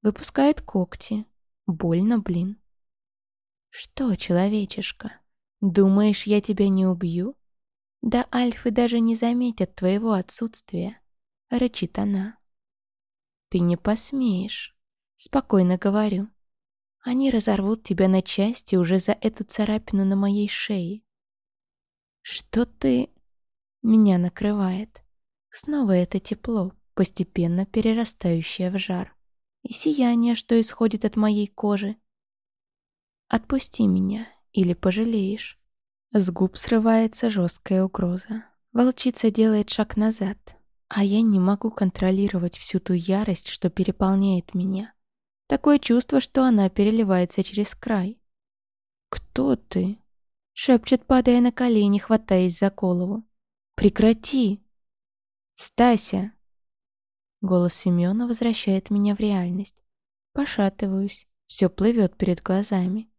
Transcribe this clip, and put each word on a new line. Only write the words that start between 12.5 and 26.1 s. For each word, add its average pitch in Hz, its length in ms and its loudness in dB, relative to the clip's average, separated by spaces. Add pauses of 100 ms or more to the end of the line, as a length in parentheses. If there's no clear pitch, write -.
«Ты 185 80 0
не 175 180 2
посмеешь!» 214 960 -4 (420)
Спокойно 185 600 0
говорю. 202 520 -2 (720)
«Они 262 280 0
разорвут 214 520 0
тебя 190 260 2
на 190 140 4
части - 540 -2
уже 180 240 2
за 202 120 -2
эту 214 320 -4
царапину 208 640 -2
на 196 100 0
моей 202 320 0
шее». 196 540 -6 (1200)
«Что - 420 -4
ты?» 254 460 0 (720)
Меня 214 360 6
накрывает. 196 840 -4 (500)
Снова 277 420 -2
это 180 260 2